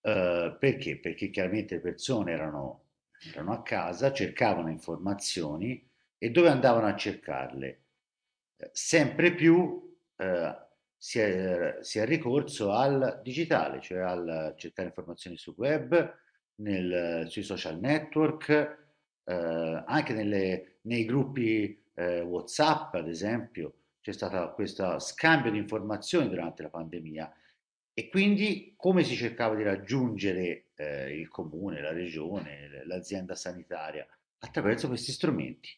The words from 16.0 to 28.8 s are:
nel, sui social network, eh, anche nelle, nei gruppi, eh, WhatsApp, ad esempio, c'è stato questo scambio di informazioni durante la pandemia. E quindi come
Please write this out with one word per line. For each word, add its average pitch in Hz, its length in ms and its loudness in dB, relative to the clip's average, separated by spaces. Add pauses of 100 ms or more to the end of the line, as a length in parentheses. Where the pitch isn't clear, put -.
nel, 90 720 0
sui 104 140 -6
social 87 380 -6
network, - 680 0 (720)
eh, 82 640 -2
anche 147 260 0
nelle, 98 680 0
nei 117 220 0
gruppi, 113 800 0 (120)
eh, 87 260 0
WhatsApp, 87 760 0
ad 82 140 -2
esempio, 90 680 -4 (260)
c'è 104 120 -8
stato 92 420 -4
questo 90 460 -2
scambio 156 500 4
di 107 80 0
informazioni 107 720 -2
durante 85 340 -6
la 76 80 -10
pandemia. 80 600 -10 (600)
E - 160 -6
quindi 202 680 2
come 180 280 6